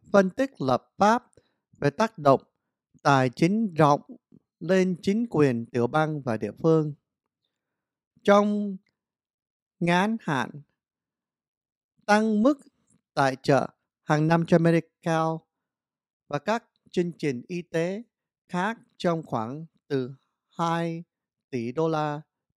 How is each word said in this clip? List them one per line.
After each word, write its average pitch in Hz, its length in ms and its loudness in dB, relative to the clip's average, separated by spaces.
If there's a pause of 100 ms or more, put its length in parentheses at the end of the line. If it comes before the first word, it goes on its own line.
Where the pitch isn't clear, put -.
(120)
phân 190 180 4
tích - 320 -6
lập 127 360 -2
pháp 214 340 2 (480)
về 143 100 0
tác - 280 -4
động 143 260 4 (600)
tài 135 260 2
chính 190 440 -2
rộng 147 280 4 (580)
lên 185 420 0
chính 226 280 -2
quyền 127 360 0
tiểu 120 220 -2
bang 151 340 -2
và 120 160 -4
địa 107 140 -6 (120)
phương. 160 300 2 (1300)
Trong 208 540 2 (1040)
ngắn 185 420 2
hạn, 135 280 -4 (1600)
tăng 214 380 2
mức 285 160 4 (540)
tài 135 300 0
trợ - 260 2 (340)
hàng 151 240 0
năm 165 200 2
cho 170 120 4
medical 165 680 0 (1000)
và 143 120 -6
các 226 240 -4 (280)
chương 175 260 -2
trình 131 300 -4
y 175 140 -8
tế 175 420 -4 (440)
khác 202 300 -4 (200)
trong 165 280 -2
khoảng 131 400 -8 (220)
từ 135 280 -4 (420)
hai 170 460 -4 (460)
tỷ 120 220 -6
đô 160 160 -2
la 151 340 -4 (360)